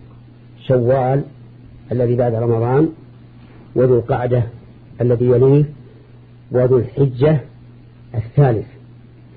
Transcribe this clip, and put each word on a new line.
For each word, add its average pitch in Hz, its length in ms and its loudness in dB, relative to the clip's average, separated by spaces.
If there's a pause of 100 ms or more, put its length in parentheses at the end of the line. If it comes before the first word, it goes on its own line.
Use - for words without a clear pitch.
(680)
شوال 131 560 0 (680)
الذي 120 240 -2
بعد 120 180 0
رمضان، 120 560 0 (840)
وذو 127 200 2
القعدة 120 480 -2 (580)
الذي 123 240 0
يليه، 135 400 4 (840)
وذو 127 260 2
الحجة 135 600 -2 (760)
الثالث، 117 500 0 (720)